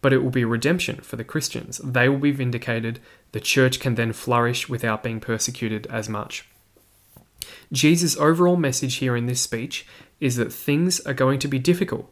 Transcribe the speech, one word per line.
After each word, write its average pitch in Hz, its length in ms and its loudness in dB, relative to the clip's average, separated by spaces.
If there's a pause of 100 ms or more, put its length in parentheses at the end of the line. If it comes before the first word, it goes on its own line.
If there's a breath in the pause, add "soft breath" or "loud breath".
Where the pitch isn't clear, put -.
but 135 100 4
it 131 60 6
will 127 120 0
be 127 140 2
redemption 117 520 0
for - 180 -14
the 113 100 -8
Christians. - 540 -6
They 127 300 2
will 139 100 2
be 143 140 2
vindicated. 117 680 -4 (320 soft breath)
The 107 100 -6
church 131 380 2
can 123 160 -2
then 113 180 0
flourish 120 560 0
without 113 360 -4
being 113 160 -4
persecuted 110 680 -4
as 110 220 -6
much. 107 400 -8 (1200 loud breath)
Jesus' 156 440 4
overall 170 400 4
message 135 400 0
here 127 180 0
in 120 120 0
this 123 140 -2
speech - 460 -6 (320 loud breath)
is 131 180 0
that 117 160 0
things 170 500 0
are 143 120 -4
going 131 240 2
to 143 100 -4
be 135 120 0
difficult. 175 520 0